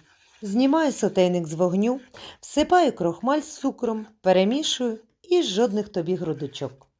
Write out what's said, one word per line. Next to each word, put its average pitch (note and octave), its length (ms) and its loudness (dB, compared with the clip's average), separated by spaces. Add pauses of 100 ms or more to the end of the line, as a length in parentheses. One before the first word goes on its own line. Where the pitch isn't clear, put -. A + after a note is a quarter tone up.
(420)
Знімаю C4+ 500 2
сотейник F3+ 540 0
з D3+ 80 -8
вогню, F#3+ 460 0 (400)
всипаю D4+ 520 2
крохмаль G#3+ 480 -2
з - 160 -10
цукром, A3+ 500 -4 (160)
перемішую A3 760 2 (320)
і F4 120 4
жодних G#3 460 0
тобі F3 260 -2
грудочок. C#3+ 580 -6 (280)